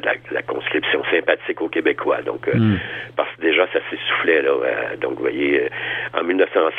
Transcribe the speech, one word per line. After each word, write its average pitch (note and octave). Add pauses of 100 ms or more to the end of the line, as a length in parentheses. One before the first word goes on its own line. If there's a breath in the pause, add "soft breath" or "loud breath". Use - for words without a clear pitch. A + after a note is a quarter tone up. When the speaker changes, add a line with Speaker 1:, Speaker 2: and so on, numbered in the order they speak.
Speaker 1:
la, - (180)
la -
conscription C#2+
sympathique -
aux D#2+
Québécois. C#2+
Donc, -
euh, B2+
Speaker 2:
Hmm. G#2+ (380 loud breath)
Speaker 1:
parce D2
que -
déjà, E2
ça - (100)
s'essoufflait, D#2+
là. C#2
Euh, A#1+
donc, B1
vous -
voyez, C#2
euh, C2 (520 loud breath)
en E2
mille F2+
neuf F#2
cent D#2+